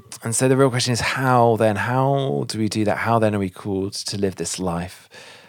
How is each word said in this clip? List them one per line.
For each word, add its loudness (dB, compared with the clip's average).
And -6
so 2
the 4
real 4
question 0
is, -2
how 4
then? 2
How 0
do -6
we 0
do -2
that? 0
How 2
then 2
are -2
we -2
called -6
to -8
live -2
this -6
life? -6